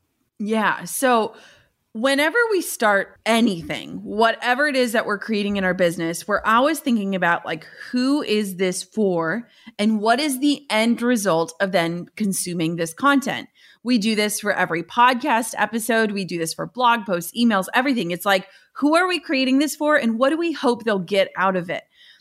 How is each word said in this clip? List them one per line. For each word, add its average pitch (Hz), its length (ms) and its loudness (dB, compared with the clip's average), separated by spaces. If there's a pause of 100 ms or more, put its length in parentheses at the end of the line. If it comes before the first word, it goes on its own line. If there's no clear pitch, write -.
(380)
Yeah. 208 460 -2
So 233 520 0 (580)
whenever 277 440 0 (120)
we 403 120 2
start - 640 0
anything, 165 800 0
whatever 226 640 0
it 285 80 -2
is 247 180 2
that 226 120 0
we're 202 140 -4
creating 208 380 -2
in 196 60 -2
our 185 120 0
business, 170 520 -2
we're 202 160 0
always 262 360 2
thinking 208 360 -2
about, 175 300 0
like, 160 200 -8 (260)
who 262 320 0
is 214 320 -2
this 180 280 -2
for 185 640 -2 (300)
and 214 240 2
what 226 180 2
is 285 200 -2
the 285 300 0
end 226 320 2
result 196 580 2
of 196 120 0
then 170 440 0
consuming 175 600 -2
this 165 180 -4
content? 262 540 0 (360)
We 247 160 2
do 214 160 0
this 208 240 0
for 208 140 -4
every 170 300 -2
podcast 240 720 2
episode. 220 540 0
We 196 140 -4
do 170 140 -6
this 165 140 -4
for 165 120 -8
blog 233 400 0
posts, 175 320 -4
emails, 214 360 2
everything. 240 380 0
It's 175 140 -6
like, 190 220 2 (260)
who 294 220 2
are 359 120 4
we 359 120 -2
creating 262 400 2
this 294 160 0
for 302 200 0
and 226 220 0
what 262 120 4
do 311 80 -2
we 339 140 -2
hope 240 320 -2
they'll 214 160 0
get 190 380 0
out 185 180 0
of 175 140 -4
it? 147 140 -6 (380)